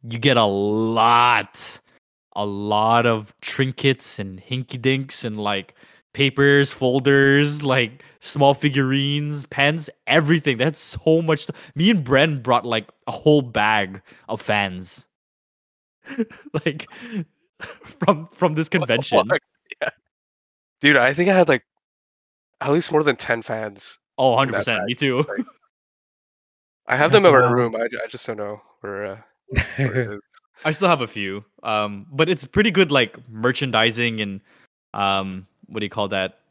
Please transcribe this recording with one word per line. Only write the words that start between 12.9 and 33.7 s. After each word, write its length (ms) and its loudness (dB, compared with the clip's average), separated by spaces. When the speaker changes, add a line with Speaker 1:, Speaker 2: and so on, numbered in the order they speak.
Speaker 1:
a 60 -8
whole 300 4
bag 580 0
of 120 -8
fans. 680 -4
<laughs> 200 -6
Like, 240 -6
<laughs> 0 -
from, 720 -4
from 220 0
this 140 -2
Speaker 2:
<laughs> 40 -6
What 160 -2
the 80 2
Speaker 1:
convention. 320 0
Speaker 2:
fuck? 100 0
Yeah. 80 -4
Dude, 160 4
I 180 4
think 140 0
I 60 4
had, 120 6
like, 160 2
at 120 -2
least 180 0
more 140 2
than 120 2
ten 260 -4
fans 560 -12
Speaker 1:
Oh, 140 4
Speaker 2:
in 0 -
that 60 2
Speaker 1:
hundred 200 0
percent. 220 -2
Speaker 2:
bag. 60 -6
Speaker 1:
Me 80 -4
too. 340 -2
<laughs> 0 -
Speaker 2:
Like, 180 -8
I 100 -2
have 160 4
Speaker 3:
That's 100 6
Speaker 2:
them 100 8
in 80 8
my 60 4
Speaker 3:
wild. 80 2
Speaker 2:
room. 220 0
I, 80 -4
I 60 -10
just 180 -12
don't 120 -10
know 220 -10
where, 260 -10
uh, 100 -10
where 180 -2
it 180 -4
Speaker 4:
<laughs> 20 -12
Speaker 2:
is. 60 -14
Speaker 1:
I 80 0
still 160 0
have 140 2
a 40 -4
few. 380 -8
Um, 480 -4
but 180 0
it's 160 -4
pretty 280 0
good, 180 2
like, 260 2
merchandising 920 0